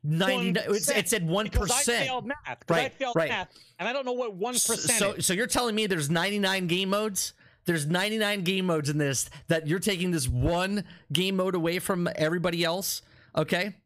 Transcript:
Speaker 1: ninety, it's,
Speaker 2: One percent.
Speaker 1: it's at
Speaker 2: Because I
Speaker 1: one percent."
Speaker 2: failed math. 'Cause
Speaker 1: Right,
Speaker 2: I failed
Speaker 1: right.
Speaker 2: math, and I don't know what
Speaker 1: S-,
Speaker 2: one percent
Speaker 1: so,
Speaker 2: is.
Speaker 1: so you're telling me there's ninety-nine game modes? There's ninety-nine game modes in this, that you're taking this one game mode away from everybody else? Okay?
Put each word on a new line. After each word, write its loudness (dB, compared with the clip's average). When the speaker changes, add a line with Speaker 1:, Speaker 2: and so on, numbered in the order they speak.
Speaker 1:
ninety, 0
it's, -4
Speaker 2:
One 2
percent. 2
Speaker 1:
it's 0
at 0
Speaker 2:
Because -2
I 0
Speaker 1:
one 0
percent." 2
Speaker 2:
failed -4
math. -8
'Cause -2
Speaker 1:
Right, 2
Speaker 2:
I -4
failed -6
Speaker 1:
right. 2
Speaker 2:
math, -4
and -4
I -2
don't -4
know -2
what -4
Speaker 1:
S-, -14
Speaker 2:
one -4
percent 0
Speaker 1:
so, 2
Speaker 2:
is. -4
Speaker 1:
so 0
you're 0
telling 0
me 0
there's 0
ninety-nine 0
game 0
modes? -2
There's 0
ninety-nine 0
game 0
modes 2
in 0
this, 0
that 2
you're 0
taking 0
this 0
one 0
game 2
mode 0
away 0
from 0
everybody 0
else? -2
Okay? 0